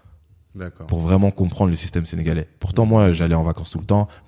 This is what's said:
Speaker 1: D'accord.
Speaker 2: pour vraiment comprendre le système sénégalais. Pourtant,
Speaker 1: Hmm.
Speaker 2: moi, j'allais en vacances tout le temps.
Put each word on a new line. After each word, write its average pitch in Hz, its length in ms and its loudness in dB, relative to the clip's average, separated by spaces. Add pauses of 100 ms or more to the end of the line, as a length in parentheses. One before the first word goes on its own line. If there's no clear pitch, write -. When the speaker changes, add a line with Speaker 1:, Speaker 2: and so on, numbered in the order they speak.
(560)
Speaker 1:
D'accord. 87 320 -14
Speaker 2:
pour 85 140 -2
vraiment 95 300 4
comprendre 92 380 0
le 85 60 0
système 87 300 -6
sénégalais. 80 420 -4 (120)
Pourtant, 95 260 0
Speaker 1:
Hmm. 110 40 2
Speaker 2:
moi, 107 220 6
j'allais 82 240 2
en 82 80 2
vacances 82 280 -4
tout 78 80 -8
le - 60 -10
temps. 104 220 2 (200)